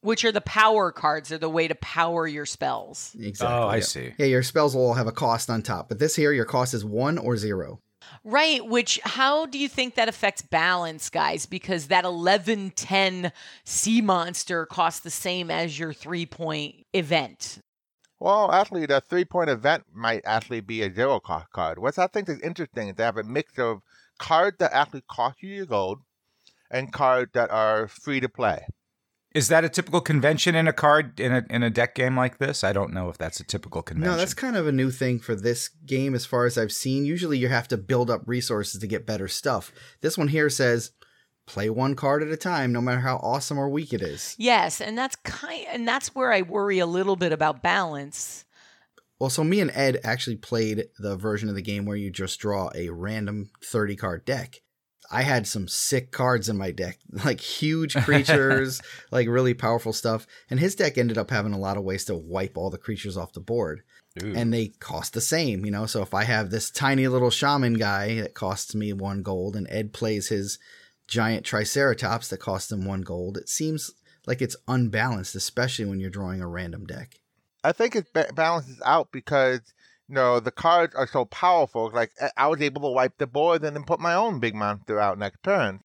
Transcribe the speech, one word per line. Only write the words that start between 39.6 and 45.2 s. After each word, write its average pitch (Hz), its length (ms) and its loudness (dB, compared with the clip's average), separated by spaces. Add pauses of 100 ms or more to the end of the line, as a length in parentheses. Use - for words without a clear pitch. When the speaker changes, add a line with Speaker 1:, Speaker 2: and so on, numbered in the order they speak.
Speaker 2:
This 156 160 -2
one 156 120 2
here 151 200 4
says, 120 440 2 (540)
"Play 104 220 -4
one 127 280 0
card 147 260 2
at 156 80 -4
a 156 80 -2
time, 151 340 0
no 120 80 0
matter 123 200 0
how 131 160 0
awesome 139 420 -2
or 139 100 -2
weak 147 240 -4
it 113 80 -2
is." - 380 -6
Speaker 1:
Yes, 220 420 2
and 214 160 -6
that's 262 200 -4
ki-, - 500 -12